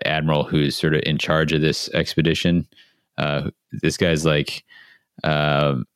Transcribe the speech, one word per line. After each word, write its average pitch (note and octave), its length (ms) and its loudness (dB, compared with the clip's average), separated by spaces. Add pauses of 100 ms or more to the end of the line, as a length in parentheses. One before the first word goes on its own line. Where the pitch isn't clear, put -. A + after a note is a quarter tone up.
admiral D2+ 380 0
who's C#2+ 340 0
sort D#2 180 0
of D2+ 120 0
in D2+ 120 -2
charge D#2 340 0
of D#2 80 2
this D2+ 300 0
expedition. E2 760 0 (520)
Uh, D2 320 -2 (200)
this - 260 -2
guy's D#2+ 280 2
like, D2+ 400 0 (580)
um, D2 640 2 (120)